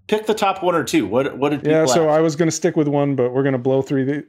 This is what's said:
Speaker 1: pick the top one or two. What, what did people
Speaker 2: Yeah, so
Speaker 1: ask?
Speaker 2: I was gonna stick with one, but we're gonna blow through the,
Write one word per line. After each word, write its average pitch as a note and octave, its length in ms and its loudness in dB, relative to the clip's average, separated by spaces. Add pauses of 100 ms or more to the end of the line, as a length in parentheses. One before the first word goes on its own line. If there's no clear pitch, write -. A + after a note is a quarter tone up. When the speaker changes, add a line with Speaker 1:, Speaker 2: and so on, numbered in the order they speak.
Speaker 1:
pick G#3+ 200 -2
the G#3+ 80 2
top G3 260 -2
one F3 140 0
or D3+ 80 0
two. B2 240 0
What, B2 320 -2
what C#3+ 100 0
did C#3+ 120 -4
people D3 100 0
Speaker 2:
Yeah, D#3+ 140 2
so D#3 220 2
Speaker 1:
ask? D3+ 100 2
Speaker 2:
I D#3+ 40 4
was D#3+ 140 0
gonna E3 160 0
stick E3 240 -2
with D3+ 120 2
one, C#3+ 280 0
but B2 160 0
we're C3+ 120 0
gonna C3+ 140 0
blow C3 240 0
through C3+ 240 -2
the, C#3+ 240 -4